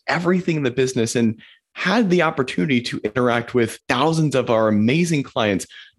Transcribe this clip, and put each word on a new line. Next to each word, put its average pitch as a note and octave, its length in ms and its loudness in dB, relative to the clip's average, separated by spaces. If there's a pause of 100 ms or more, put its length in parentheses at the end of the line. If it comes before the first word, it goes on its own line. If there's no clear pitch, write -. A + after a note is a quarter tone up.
everything F3 500 0
in D3+ 60 -4
the B2 80 0
business B2+ 440 -2
and A2+ 240 0 (360)
had G3+ 360 0
the F3 120 4
opportunity D3 580 0
to A#2+ 240 -8
interact A#2 500 0
with A#2 240 0 (100)
thousands D3 460 0
of B2 160 0
our A2 160 4
amazing C#3 560 2
clients G#2 420 -2 (340)